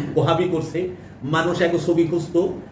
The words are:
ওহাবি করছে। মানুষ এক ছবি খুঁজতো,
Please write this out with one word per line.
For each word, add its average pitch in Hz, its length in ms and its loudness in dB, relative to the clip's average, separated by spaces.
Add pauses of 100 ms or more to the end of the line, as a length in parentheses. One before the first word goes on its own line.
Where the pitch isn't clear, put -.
(160)
ওহাবি 165 360 2
করছে। 170 380 -2 (340)
মানুষ 160 380 0
এক 170 100 2 (140)
ছবি 170 180 4
খুঁজতো, 170 500 0 (180)